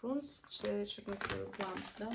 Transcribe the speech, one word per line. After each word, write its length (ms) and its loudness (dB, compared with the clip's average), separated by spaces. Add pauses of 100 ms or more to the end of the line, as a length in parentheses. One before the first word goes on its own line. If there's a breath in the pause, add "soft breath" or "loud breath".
Прунс 600 0
чи 240 2
чорносливи? 600 0 (120)
Пламс, 400 0
да? 180 -2